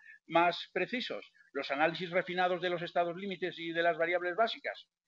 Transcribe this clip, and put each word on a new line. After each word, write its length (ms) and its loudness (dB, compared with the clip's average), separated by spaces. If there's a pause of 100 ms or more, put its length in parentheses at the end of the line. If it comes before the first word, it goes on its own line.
(280)
más 460 2
precisos, 580 -4 (220)
los 180 -4
análisis 400 2
refinados 500 0
de 80 0
los 120 -2
estados 340 0
límites 420 -6
y 140 -6
de 120 2
las 140 4
variables 380 0
básicas, 520 -2 (200)